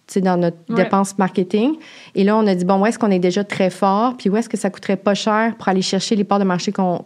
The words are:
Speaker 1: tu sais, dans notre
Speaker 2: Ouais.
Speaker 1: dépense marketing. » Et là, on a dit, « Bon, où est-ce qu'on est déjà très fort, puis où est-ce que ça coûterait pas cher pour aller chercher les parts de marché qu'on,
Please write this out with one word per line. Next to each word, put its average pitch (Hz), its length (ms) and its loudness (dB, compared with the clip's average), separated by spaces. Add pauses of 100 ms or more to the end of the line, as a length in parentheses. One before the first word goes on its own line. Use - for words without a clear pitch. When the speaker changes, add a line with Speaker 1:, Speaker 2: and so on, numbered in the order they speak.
Speaker 1:
tu - 60 -18
sais, 202 60 0
dans 185 160 2
notre 170 200 0 (120)
Speaker 2:
Ouais. 185 140 0
Speaker 1:
dépense 196 340 0
marketing. » 208 600 0 (400)
Et 196 80 2
là, 208 120 2
on 220 120 2
a 185 80 2
dit, « 180 100 -2
Bon, 190 160 2
où 208 40 4
est-ce 233 120 0
qu'on 208 140 2
est 180 80 2
déjà 196 240 0
très 190 260 0
fort, 208 460 0
puis 208 140 -4
où 202 60 0
est-ce 226 120 -2
que 214 80 -6
ça 202 120 -4
coûterait 196 280 -4
pas 202 180 0
cher 220 400 0
pour - 140 -6
aller 190 140 0
chercher 190 340 -2
les 202 80 0
parts 202 160 2
de 196 40 0
marché 180 280 -2
qu'on, 185 340 -2